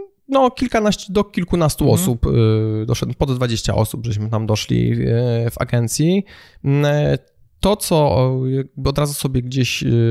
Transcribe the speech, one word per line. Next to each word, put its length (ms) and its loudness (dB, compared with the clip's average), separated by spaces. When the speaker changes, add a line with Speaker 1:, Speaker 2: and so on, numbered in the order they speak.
Speaker 1:
no, 220 2
kilkanaście, 640 -2
do 120 2
kilkunastu 600 0
Speaker 2:
Mhm. 180 4
Speaker 1:
osób, 240 0
e, 600 2
doszedł, 280 -2
pod 200 -2
dwadzieścia 400 -2
osób, 320 -2
żeśmy 240 -4
tam 160 -2
doszli, 460 0
e, 580 0
w 100 -10
agencji. 640 0
Mm, 200 2
e, 340 0
to, 160 2
co, 200 -2
o, 500 2
jakby 420 -4
od 100 0
razu 160 0
sobie 280 -2
gdzieś, 400 -2
e, 40 -4